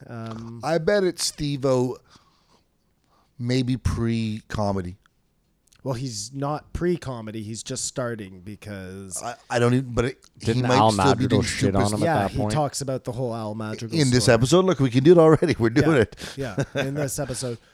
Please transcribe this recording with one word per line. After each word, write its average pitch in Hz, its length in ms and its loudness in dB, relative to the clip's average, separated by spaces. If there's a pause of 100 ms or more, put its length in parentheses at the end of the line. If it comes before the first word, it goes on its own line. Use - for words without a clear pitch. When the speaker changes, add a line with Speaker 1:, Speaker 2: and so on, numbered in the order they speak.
Speaker 1:
Um, 113 560 -12
Speaker 2:
I 160 140 0
bet 196 260 -2
it's 175 220 -4
Steve-O 131 720 -2 (1400)
maybe 127 400 -2
pre-comedy. 107 1200 -4 (840)
Speaker 1:
Well, 135 100 -4
he's 117 400 -10
not 139 400 -8
pre-comedy. 120 720 -6
He's 107 180 -10
just - 240 -8
starting 107 560 -8
because 95 800 -14
Speaker 2:
I, 120 140 -10 (160)
I 123 80 2
don't 120 160 4
even, 127 180 -2
but 117 120 0
it, - 220 -8 (120)
he - 80 -12
Speaker 3:
Didn't 117 160 0
Speaker 2:
might 123 140 4
Speaker 3:
Al 110 140 6
Speaker 2:
still 98 120 2
be 95 60 4
Speaker 3:
Madrigal 127 200 2
Speaker 2:
doing 101 140 2
Speaker 3:
shit - 160 -4
Speaker 2:
stupid 98 160 2
Speaker 3:
on 98 80 2
him 101 60 2
Speaker 2:
stuff. 104 120 -2
Speaker 3:
at - 40 2
Speaker 1:
Yeah, 151 180 2
Speaker 3:
that 95 80 -2
Speaker 1:
he 101 80 -6
Speaker 3:
point? 104 140 0
Speaker 1:
talks 147 280 -2
about 131 220 -6
the 127 80 -8
whole 120 240 -6
Al 110 180 -8
Madrigal 110 460 -4
Speaker 2:
In 135 100 4
this 123 140 4
Speaker 1:
story. 123 100 8
Speaker 2:
episode, 139 320 6
look, 180 140 2
we 135 100 2
can 127 140 2
do 160 80 10
it 175 80 10
already. 160 400 6
We're 113 100 2
doing 143 280 2
Speaker 1:
Yeah, 120 40 8
Speaker 2:
it. - 140 0 (600)
Speaker 1:
yeah, 139 60 -2
in 135 140 -6
this 147 240 -4
episode. 127 400 -8 (140)